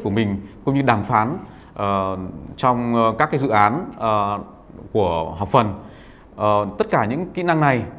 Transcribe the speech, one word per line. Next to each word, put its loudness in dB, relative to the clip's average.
của -2
mình 0
cũng 2
như 2
đàm 2
phán, 0
ờ, -2
trong, 2
ờ, 4
các 0
cái 0
dự 0
án, 4
ờ, 0
của 0
học -4
phần. 4
Ờ, 2
tất 0
cả 2
những -4
kỹ -4
năng 2
này 4